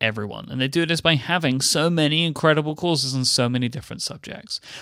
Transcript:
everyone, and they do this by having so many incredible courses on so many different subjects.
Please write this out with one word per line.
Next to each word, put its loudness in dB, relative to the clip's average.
everyone, -4
and -4
they 0
do 0
this 0
by 4
having 2
so 2
many 2
incredible 2
courses 0
on 0
so 2
many 0
different -12
subjects. -10